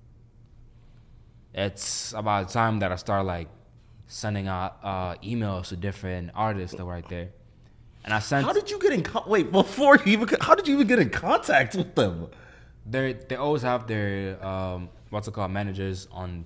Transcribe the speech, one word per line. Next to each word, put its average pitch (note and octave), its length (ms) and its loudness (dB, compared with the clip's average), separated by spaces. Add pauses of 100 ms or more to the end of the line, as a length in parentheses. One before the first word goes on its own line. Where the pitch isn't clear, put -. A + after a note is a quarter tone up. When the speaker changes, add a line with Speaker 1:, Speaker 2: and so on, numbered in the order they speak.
(1500)
Speaker 1:
It's - 580 -4
about G#2 360 0
time A2+ 320 2
that F#2+ 100 2
I F2+ 60 -2
start, G2 300 0
like, E2+ 220 -4 (580)
sending G2+ 420 -4
out, F#2 340 -4
uh, F#2 340 -4
emails G2+ 520 -4
to F2+ 80 -8
different F2+ 580 -6
artists G2+ 420 -2
that F#2 80 -10
were F2+ 80 -8
right F2 160 -10
there. F2 220 -8 (760)
And G#2+ 80 -4
I A2 60 2
sent C#3 260 0
Speaker 2:
How D4 80 0
did G4+ 180 0
you G#4 80 -6
get F#4+ 140 4
in F#3+ 100 2
con-, - 260 -4
wait, F#3+ 240 2
before C#4 440 8
you G3 160 4
even, A3 140 2
co-, - 140 2
how D#4 140 6
did F#4+ 140 2
you C#4 60 2
even C#4 120 4
get A#3+ 120 4
in D#3+ 120 4
contact F3+ 680 2
with - 180 -2
them? F2 340 0 (560)
Speaker 1:
They, C3 300 -2
they B2+ 220 -8
always C#3+ 260 0
have B2 240 0
their, G2 580 -4
um, F#2 460 -6 (200)
what's G#2 180 -6
it G2+ 40 -8
called, F#2+ 200 -4
managers G2 580 -4
on F2+ 360 -10